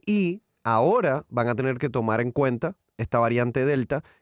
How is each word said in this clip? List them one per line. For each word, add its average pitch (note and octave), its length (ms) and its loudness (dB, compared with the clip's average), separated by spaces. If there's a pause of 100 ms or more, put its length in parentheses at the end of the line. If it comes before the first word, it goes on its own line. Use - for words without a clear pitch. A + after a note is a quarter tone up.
y G3 360 0 (220)
ahora D3 640 2
van A#2 180 -2
a A#2+ 80 0
tener B2+ 240 -2
que C#3 120 -2
tomar A2+ 300 0
en B2 120 -4
cuenta C3+ 420 -2 (220)
esta A2+ 220 -2
variante A#2+ 480 2
Delta, C#3 360 -2 (200)